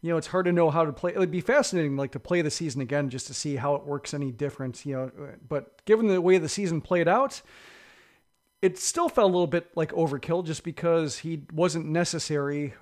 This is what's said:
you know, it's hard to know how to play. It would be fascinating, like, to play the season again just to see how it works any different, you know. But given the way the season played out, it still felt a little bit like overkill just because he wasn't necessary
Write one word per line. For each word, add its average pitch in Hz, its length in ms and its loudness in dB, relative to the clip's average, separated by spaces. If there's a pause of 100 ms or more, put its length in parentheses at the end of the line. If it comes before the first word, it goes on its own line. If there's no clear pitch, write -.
you 165 80 -6
know, 170 80 2
it's 156 100 -4
hard 185 180 0
to 180 80 4
know 170 160 6
how 160 160 2
to 151 80 -4
play. 175 200 -4
It 196 60 -2
would 180 120 2
be 175 100 -2
fascinating, 175 560 2
like, 139 160 -4
to 131 60 -8
play 175 220 0
the 151 80 0
season 143 300 -4
again 139 300 -2
just 127 180 -8
to 135 60 -14
see 143 240 -4
how 143 180 0
it 143 100 -6
works 143 280 -6
any 143 180 -4
different, 131 540 -6
you 139 100 -4
know. 131 160 -6 (360)
But - 360 -8
given 220 240 6
the 185 140 4
way 185 160 6
the 160 120 0
season 170 300 0
played 170 300 2
out, 247 320 2 (1200)
it 190 180 2
still 339 300 0
felt 208 200 4
a 185 40 2
little 175 140 2
bit 170 280 -2
like 160 160 -2
overkill 165 540 0
just 160 180 -8
because 165 560 0
he 160 320 -8
wasn't 160 360 -2
necessary 147 960 -2